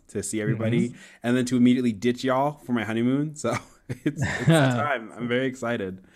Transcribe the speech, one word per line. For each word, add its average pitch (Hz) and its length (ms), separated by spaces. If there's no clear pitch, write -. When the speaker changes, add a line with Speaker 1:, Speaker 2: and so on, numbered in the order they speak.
Speaker 1:
to 101 140
see 107 180
everybody, 110 480
Speaker 2:
Mm-hmm. - 80
Speaker 1:
and 120 120
then 127 100
to 123 120
immediately 123 340
ditch 120 320
y'all 135 420
for 127 60
my 113 140
honeymoon. 127 500
So 117 180
<laughs> - 160
it's, 147 340
it's 123 220
Speaker 2:
<laughs> - 20
Speaker 1:
time. 131 680
I'm 120 140
very 123 200
excited. 113 540